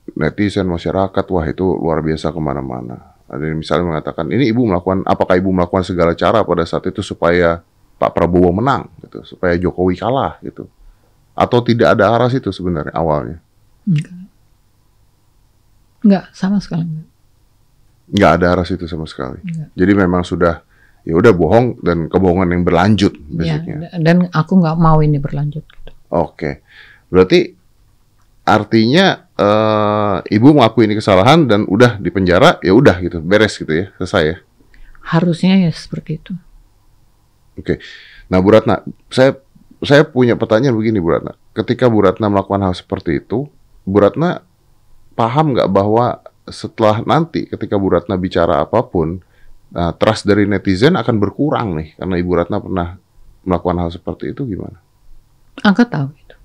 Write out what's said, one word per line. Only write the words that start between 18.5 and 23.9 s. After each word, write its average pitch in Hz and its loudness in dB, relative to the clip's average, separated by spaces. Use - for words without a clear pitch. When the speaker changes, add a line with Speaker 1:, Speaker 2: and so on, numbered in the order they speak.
Speaker 1:
arah 90 0
situ 87 -6
sama 80 -10
sekali? 65 -12
Speaker 2:
Enggak. 165 -10
Speaker 1:
Jadi 92 2
memang 90 0
sudah, 85 0
ya 82 -2
udah 107 6
bohong 104 2
dan 85 -2
kebohongan 92 2
yang 87 0
berlanjut, 92 2
Speaker 2:
Ya, 160 -4
Speaker 1:
basicnya. 165 -12